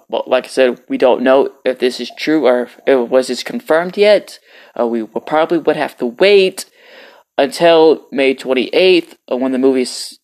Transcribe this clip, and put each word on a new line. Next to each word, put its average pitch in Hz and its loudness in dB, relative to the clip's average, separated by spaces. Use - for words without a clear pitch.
but - -6
like 127 0
I - -18
said, 127 0
we 135 -6
don't 127 2
know 131 2
if 127 -4
this 123 -2
is 120 -12
true 151 0
or 123 2
if - -16
it 127 2
was 131 0
this 127 -8
confirmed 165 -4
yet. 208 2
Uh, 120 0
we 117 -4
will 110 -10
probably 160 -2
would 151 -2
have 139 -6
to 135 -6
wait 190 2
until 160 2
May 135 0
twenty-eighth, 165 0
uh, 123 -4
when 131 -4
the 131 -2
movie 131 2
is, - -12